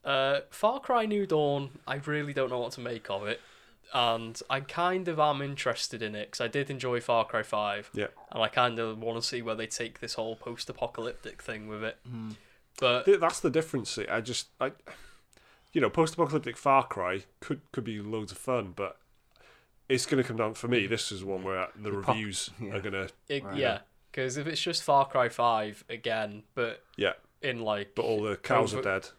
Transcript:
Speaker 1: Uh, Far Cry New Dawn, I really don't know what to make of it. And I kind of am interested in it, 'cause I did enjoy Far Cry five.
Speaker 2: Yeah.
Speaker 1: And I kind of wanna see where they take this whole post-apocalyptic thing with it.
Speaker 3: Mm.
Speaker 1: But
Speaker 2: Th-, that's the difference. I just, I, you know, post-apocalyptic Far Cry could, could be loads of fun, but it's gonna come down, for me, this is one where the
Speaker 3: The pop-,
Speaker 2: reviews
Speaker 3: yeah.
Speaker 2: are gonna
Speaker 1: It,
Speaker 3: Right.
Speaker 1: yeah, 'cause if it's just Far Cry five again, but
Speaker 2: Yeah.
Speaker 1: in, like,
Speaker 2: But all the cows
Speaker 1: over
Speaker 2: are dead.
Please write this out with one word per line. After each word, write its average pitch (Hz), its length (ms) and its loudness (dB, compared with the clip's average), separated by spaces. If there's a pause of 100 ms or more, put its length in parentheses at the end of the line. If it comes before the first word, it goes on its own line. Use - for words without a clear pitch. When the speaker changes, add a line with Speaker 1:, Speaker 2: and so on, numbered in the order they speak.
Speaker 1:
Uh, 135 400 2
Far 240 320 0
Cry 240 240 2
New 208 220 0
Dawn, 143 600 2
I 135 100 -2
really 147 360 -2
don't 135 160 0
know 123 120 -2
what 117 120 -4
to - 80 -14
make 120 300 -8
of 101 160 -2
it. 110 160 -4 (520)
And 113 440 2 (120)
I 135 100 0
kind 180 480 0
of 160 100 -2
am 151 240 4
interested 131 600 -2
in 107 120 -4
it, 104 160 -8
'cause - 120 -10
I 117 60 0
did 139 220 0
enjoy 123 300 -2
Far 117 260 4
Cry 110 160 0
five. 104 520 -2
Speaker 2:
Yeah. 104 140 -2 (220)
Speaker 1:
And 113 120 0
I 110 60 4
kind 120 300 2
of 113 200 -4
wanna 113 240 -4
see 120 200 -4
where 113 120 -4
they 110 120 -4
take 113 340 -6
this 117 140 -8
whole 113 220 -4
post-apocalyptic 117 1040 -8
thing 107 260 -10
with 107 160 -8
it. 110 120 -6 (140)
Speaker 3:
Mm. 110 260 -8 (420)
Speaker 1:
But 123 280 4
Speaker 2:
Th-, 196 140 8
that's 165 200 2
the 160 100 4
difference. 143 480 0
I 107 220 0
just, 113 280 -6 (120)
I, 135 120 0 (1000)
you 175 80 4
know, 117 100 6
post-apocalyptic 151 680 2
Far 135 280 6
Cry 95 380 -2 (160)
could, 139 200 -4 (120)
could 120 120 -4
be 107 160 -4
loads 104 300 -6
of 95 80 -14
fun, 113 380 -2
but 98 220 -4 (880)
it's 127 180 4
gonna 135 180 4
come 123 120 -4
down, 110 180 0
for - 140 -6
me, 120 180 4
this 110 240 -2
is 95 140 -8
one 95 180 -4
where 92 320 -2
the 104 160 -8
Speaker 3:
The 101 120 -2
pop-, 95 120 2
Speaker 2:
reviews 107 360 -4 (100)
Speaker 3:
yeah. 101 140 -6
Speaker 2:
are 101 60 -2
gonna 95 280 -4 (200)
Speaker 1:
It, 139 160 -2
Speaker 3:
Right. 98 120 -6
Speaker 1:
yeah, 113 220 0 (340)
'cause 131 240 -2
if 147 100 -4
it's 160 160 -2
just - 200 0
Far 139 240 6
Cry 127 220 2
five 110 600 0
again, 110 540 -2 (120)
but 117 280 -2 (140)
Speaker 2:
Yeah. 98 180 2 (280)
Speaker 1:
in, 123 200 -2
like, 104 320 -2
Speaker 2:
But 123 100 2
all 110 180 2
the 104 140 0
cows 113 380 2
Speaker 1:
over 107 60 -2
Speaker 2:
are 95 200 2
dead. - 80 -16 (100)